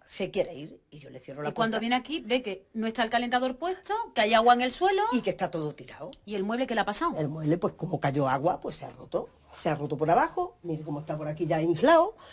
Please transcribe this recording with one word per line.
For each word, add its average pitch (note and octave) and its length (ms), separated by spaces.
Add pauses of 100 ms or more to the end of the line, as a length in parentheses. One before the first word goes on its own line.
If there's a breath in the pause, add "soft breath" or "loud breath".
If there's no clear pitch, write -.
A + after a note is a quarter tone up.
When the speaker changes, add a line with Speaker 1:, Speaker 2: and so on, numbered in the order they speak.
Speaker 1:
se - 260
quiere F3 240
ir C#3+ 340
y - 80
yo C3+ 140
le B2+ 80
cierro C#3+ 240
la D3+ 60
Speaker 2:
Y - 40
cuando A3+ 220
Speaker 1:
puerta. A3 60
Speaker 2:
viene A#3 140
aquí, C4 300
ve B3 160
que G3 320
no A3 140
está A3+ 160
el A3+ 80
calentador B3 460
puesto, F#4 360 (220)
que A#3 60
hay G#3+ 120
agua A#3 220
en A#3+ 60
el B3+ 100
suelo. G4 400
Speaker 1:
Y B3 100
que - 80
está F3+ 220
todo D3+ 240
tirado. C#3 340 (160)
Speaker 2:
¿Y G3+ 100
el F#3+ 80
mueble A#3 220
qué B3+ 80
le G#3+ 80
ha G3 40
pasado? A#3+ 340
Speaker 1:
El D3+ 100
mueble, D#3 300
pues - 160
como D#3 240
cayó C#3 280
agua, C#3 340
pues - 160
se - 80
ha B2+ 40
roto. - 400 (260)
Se - 140
ha D3+ 60
roto C#3+ 200
por D3+ 160
abajo, - 520
mire D#3 200
cómo D3+ 160
está D#3 160
por D3+ 140
aquí D3+ 160
ya D#3+ 160
inflado, C#4 560 (160 loud breath)